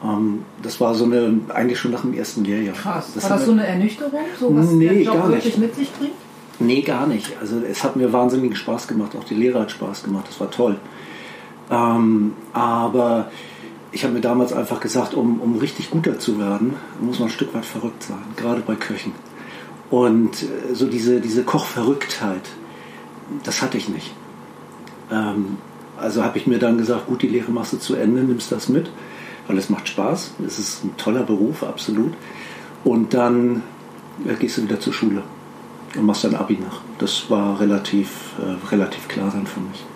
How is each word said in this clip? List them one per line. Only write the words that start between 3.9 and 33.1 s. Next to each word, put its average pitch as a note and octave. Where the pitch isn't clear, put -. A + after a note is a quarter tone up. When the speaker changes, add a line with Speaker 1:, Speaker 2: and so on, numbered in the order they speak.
Speaker 2:
so B3
was E3
Speaker 1:
Nee, E3
Speaker 2:
der F#3+
Job -
Speaker 1:
gar F3
nicht. A#3
Speaker 2:
wirklich A#3
mit A3+
sich C#4
bringt? C#4+
Speaker 1:
Nee, B2
gar B2
nicht. C3
Also A2
es -
hat C#3
mir B2+
wahnsinnigen B2
Spaß -
gemacht, A2
auch -
die -
Lehre A#2+
hat G#2
Spaß -
gemacht, G2
das -
war G2+
toll. A2+
Ähm, A2+
aber A#2
ich -
hab B2+
mir A#2+
damals B2
einfach A2+
gesagt, A#2+
um, A#2+
um A#2
richtig -
guter D#3+
zu G#2+
werden, G#2
muss B2
man A2+
ein -
Stück -
weit A#2
verrückt A2
sein, G2+
gerade A#2
bei A2
Köchen. -
Und, A#2
äh, -
so A#2
diese, A#2+
diese A#2
Kochverrücktheit, A#2
das -
hatte B2
ich G#2
nicht. E2
Ähm, G2+
also A2
hab A2+
ich -
mir A#2+
dann A#2
gesagt, A#2
gut, B2
die B2+
Lehre A2+
machst A#2
du -
zu -
Ende, A#2+
nimmst B2+
das A2
mit, D3+
weil G2
es F#2+
macht -
Spaß, A#2+
es -
ist -
ein F#2+
toller B2
Beruf, A2
absolut. A2+
Und A2+